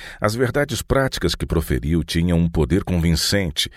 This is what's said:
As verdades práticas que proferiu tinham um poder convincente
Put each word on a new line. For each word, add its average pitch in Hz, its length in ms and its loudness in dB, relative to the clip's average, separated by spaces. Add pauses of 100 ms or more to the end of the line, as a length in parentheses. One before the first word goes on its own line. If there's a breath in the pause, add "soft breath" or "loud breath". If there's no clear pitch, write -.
(200 loud breath)
As 104 160 -2
verdades 123 460 -2
práticas 127 540 0
que - 100 -6
proferiu 76 580 0
tinham 85 340 2
um 85 100 4
poder 82 360 2
convincente 85 920 0